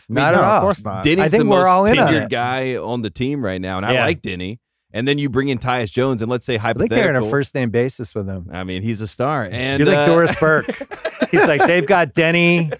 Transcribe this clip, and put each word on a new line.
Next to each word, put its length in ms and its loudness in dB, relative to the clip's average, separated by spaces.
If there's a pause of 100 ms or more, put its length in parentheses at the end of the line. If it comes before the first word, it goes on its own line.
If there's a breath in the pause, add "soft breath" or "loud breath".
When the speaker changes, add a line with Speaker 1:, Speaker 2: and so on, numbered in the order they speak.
Speaker 1:
mean, 80 -8
Speaker 2:
not 180 2
at 40 4
Speaker 3:
No, 40 2
Speaker 2:
all. 160 2
Speaker 3:
of 60 2
course 200 -2
not. 200 -6
Speaker 1:
Denny's 220 2
Speaker 2:
I 20 0
think 160 2
Speaker 1:
the 60 2
Speaker 2:
we're 100 4
Speaker 1:
most 80 4
Speaker 2:
all 180 4
in 140 4
on 120 4
Speaker 1:
tenured 120 0
Speaker 2:
it. 60 -8
Speaker 1:
guy 460 -2
on 260 -6
the 80 -4
team 340 -4
right 160 -4
now, 160 -6
and 100 -4
I 60 0
Speaker 2:
Yeah. 140 2
Speaker 1:
like 160 -2
Denny. 360 -8 (340)
And 140 -4
then 120 0
you 100 -2
bring 220 0
in 80 -2
Tyus 340 -4
Jones, 280 0
and 80 -4
let's 160 -4
say 140 -2
Speaker 2:
I 140 -2
think 180 0
they're 80 0 (120)
in 40 0
a 60 0
Speaker 1:
hypothetical 100 -2
Speaker 2:
first 240 -2
name 160 -2
basis 420 -2
with 160 -6
him. 240 -10
Speaker 1:
I 120 -8
mean, 180 -6
he's 180 -6
a 60 -8
star. 420 -4
And, 300 -4
Speaker 2:
You're 100 2
like 100 4
Speaker 1:
uh, 60 2
Speaker 2:
Doris 300 4
Burke. 320 2
Speaker 1:
<laughs> 640 -6
Speaker 2:
He's 160 4
like, 180 4
"They've 220 4
got 260 2
Denny, 680 2